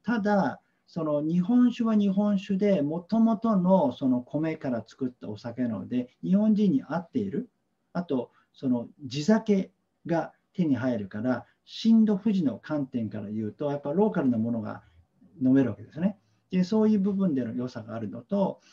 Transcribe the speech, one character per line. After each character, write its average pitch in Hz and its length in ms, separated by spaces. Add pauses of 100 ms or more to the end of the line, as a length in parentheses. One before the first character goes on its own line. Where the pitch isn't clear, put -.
た 226 160
だ、 190 400 (260)
そ 160 180
の 147 180
日 170 180
本 240 320
酒 240 120
は 220 100
日 202 180
本 208 260
酒 196 180
で、 190 260
も 156 180
と 220 180
も 226 200
と 226 180
の 180 360
そ 135 160
の 123 120
米 156 360
か 151 120
ら 117 180
作 - 200
っ - 20
た 117 220
お 104 80
酒 120 240
な 120 80
の 98 180
で、 123 340
日 175 120
本 214 200
人 202 160
に 135 120
合 165 160
っ - 120
て - 80
い 98 120
る。 240 180 (460)
あ 180 80
と、 131 280 (220)
そ - 160
の 120 200 (180)
地 143 180
酒 208 460 (340)
が 156 280 (200)
手 175 140
に 135 100
入 120 220
る 98 100
か 104 120
ら、 120 260 (180)
進 226 400
路 208 180
富 220 120
士 180 100
の 110 140
観 147 280
点 113 220
か 104 120
ら 101 100
言 107 160
う 104 60
と、 147 180
や 143 60
っ 143 40
ぱ 147 120
ロ 208 160
ー - 20
カ 175 120
ル 135 60
な 117 100
も 117 140
の 113 80
が 107 220 (600)
飲 127 100
め 135 100
る 117 80
わ 98 60
け 107 60
で - 100
す 156 80
ね。 196 180 (320)
で、 185 140
そ 220 180
う 214 60
い 214 80
う 196 40
部 196 140
分 190 200
で 127 100
の 113 100
良 123 140
さ 113 140
が 110 120
あ 117 40
る 107 120
の 117 100
と、 196 400 (120)